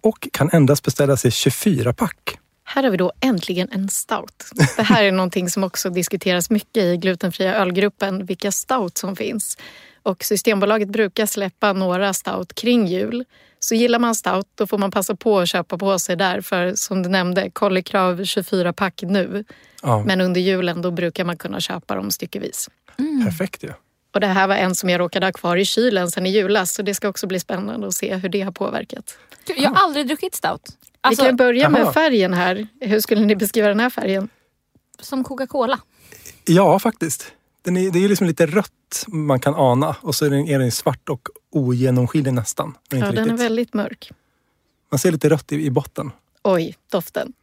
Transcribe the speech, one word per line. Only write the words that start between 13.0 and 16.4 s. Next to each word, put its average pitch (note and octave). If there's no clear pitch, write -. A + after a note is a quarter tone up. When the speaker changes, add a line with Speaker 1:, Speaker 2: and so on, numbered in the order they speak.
Speaker 2:
Så -
gillar A#3
man A#3
stout, F#3
då G3+
får G#3
man G3
passa G3
på G#3
att F3
köpa F3
på G3
sig F3+
där. F#3+